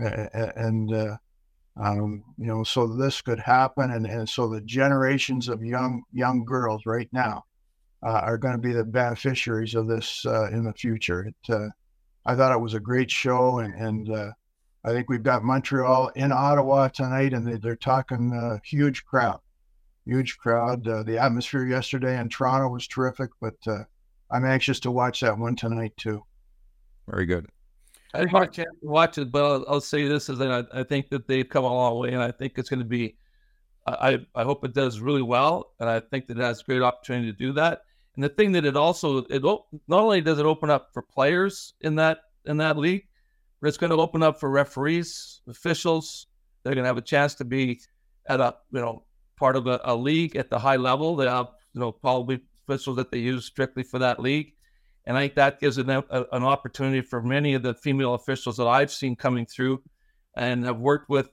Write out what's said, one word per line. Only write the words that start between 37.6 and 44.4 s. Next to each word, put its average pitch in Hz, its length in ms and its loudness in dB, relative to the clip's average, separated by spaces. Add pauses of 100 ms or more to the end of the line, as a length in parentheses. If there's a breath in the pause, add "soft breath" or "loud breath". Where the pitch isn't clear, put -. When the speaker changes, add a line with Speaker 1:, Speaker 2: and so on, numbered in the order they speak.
Speaker 3:
And 135 80 -4
the 147 60 2
thing 202 240 4
that 165 120 4
it 139 100 2
also, 147 500 2
it 131 180 -2
op-, 202 240 0 (200)
not 175 140 4
only 208 200 6
does 151 180 2
it 147 80 4
open 156 240 2
up 135 200 2
for - 120 -10
players 175 800 0
in 156 160 0
that, 160 240 2 (240)
in 151 120 -2
that 156 180 2
league, 175 300 0 (560)
but 147 60 0
it's 147 100 -2
gonna 165 180 2
open 160 280 2
up 151 160 4
for 139 100 -2